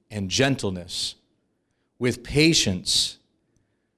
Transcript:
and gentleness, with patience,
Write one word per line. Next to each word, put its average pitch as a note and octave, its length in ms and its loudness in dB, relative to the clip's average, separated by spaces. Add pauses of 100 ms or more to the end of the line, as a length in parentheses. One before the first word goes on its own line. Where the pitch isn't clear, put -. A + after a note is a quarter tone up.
(100)
and G2 200 -6
gentleness, F#2+ 880 -2 (800)
with A#2+ 240 -2
patience, C#3+ 960 2 (800)